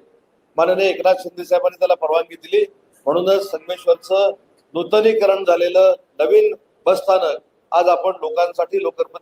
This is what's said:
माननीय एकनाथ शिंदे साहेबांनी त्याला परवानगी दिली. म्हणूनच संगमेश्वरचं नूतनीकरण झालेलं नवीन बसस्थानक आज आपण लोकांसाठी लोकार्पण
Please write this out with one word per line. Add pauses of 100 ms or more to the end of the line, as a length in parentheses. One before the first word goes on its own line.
(580)
माननीय
एकनाथ
शिंदे
साहेबांनी
त्याला
परवानगी
दिली. (420)
म्हणूनच
संगमेश्वरचं (420)
नूतनीकरण
झालेलं (260)
नवीन (320)
बसस्थानक (340)
आज
आपण
लोकांसाठी
लोकार्पण